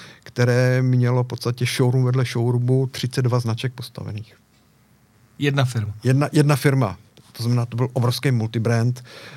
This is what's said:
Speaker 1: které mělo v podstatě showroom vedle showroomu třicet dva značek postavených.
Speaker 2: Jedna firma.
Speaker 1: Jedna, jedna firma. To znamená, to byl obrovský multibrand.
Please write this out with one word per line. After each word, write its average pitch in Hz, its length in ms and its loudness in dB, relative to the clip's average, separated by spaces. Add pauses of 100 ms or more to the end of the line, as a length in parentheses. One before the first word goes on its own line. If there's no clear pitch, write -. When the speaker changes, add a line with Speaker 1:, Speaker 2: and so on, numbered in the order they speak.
(220)
Speaker 1:
které 127 600 2
mělo 123 420 2
v - 20 -12
podstatě 123 380 -4 (120)
showroom 127 280 2
vedle 123 200 0
showroomu 123 640 0
třicet 131 360 -4
dva 123 180 2
značek 120 320 -4
postavených. 107 600 -12 (1040)
Speaker 2:
Jedna 139 260 2
firma. 110 280 -4 (120)
Speaker 1:
Jedna, 135 280 2
jedna 147 240 4
firma. 131 400 2 (360)
To - 100 -10
znamená, 120 240 0
to 120 100 -10
byl 131 160 -2
obrovský 123 380 0
multibrand. 113 720 0 (320)